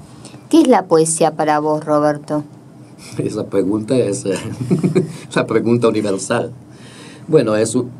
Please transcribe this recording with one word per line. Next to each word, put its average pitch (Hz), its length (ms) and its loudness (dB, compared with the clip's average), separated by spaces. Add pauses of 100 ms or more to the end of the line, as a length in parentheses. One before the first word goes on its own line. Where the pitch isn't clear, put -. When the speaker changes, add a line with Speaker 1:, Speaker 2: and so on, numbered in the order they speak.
(480)
Speaker 1:
¿Qué 320 140 6
es 277 40 2
la 196 200 4
poesía 160 500 2
para 151 220 0
vos, 151 260 -2
Roberto? 151 580 0 (760)
Speaker 2:
Esa - 260 -4
pregunta 107 520 -2
es, 101 280 0
eh, 95 100 -2 (500)
<laughs> - 500 -2
la 127 120 0
pregunta 113 420 2
universal. 110 640 -2 (760)
Bueno, 127 260 4
es 110 200 0
un, 123 260 -2